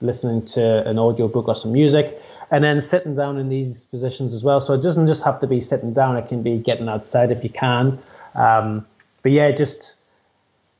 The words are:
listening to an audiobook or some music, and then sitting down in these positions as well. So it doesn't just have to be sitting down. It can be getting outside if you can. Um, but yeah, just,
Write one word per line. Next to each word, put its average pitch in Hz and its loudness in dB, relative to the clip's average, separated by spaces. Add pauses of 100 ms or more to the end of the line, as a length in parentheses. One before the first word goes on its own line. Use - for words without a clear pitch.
listening 120 -2
to 113 2
an 110 -2
audiobook 113 0
or 110 2
some 113 -6
music, 147 2 (300)
and 147 4
then 147 2
sitting 170 -2
down 139 -4
in 135 -4
these 131 -4
positions 127 -6
as 110 -8
well. 139 4
So 139 0
it 131 0
doesn't 165 2
just 156 0
have 135 0
to 135 -2
be 123 0
sitting 117 -4
down. 131 2
It 117 -6
can 120 -6
be 117 -2
getting 113 -2
outside 110 0
if 117 -4
you 110 -6
can. 131 0 (340)
Um, 110 2 (340)
but 131 2
yeah, 147 4
just, - -4 (880)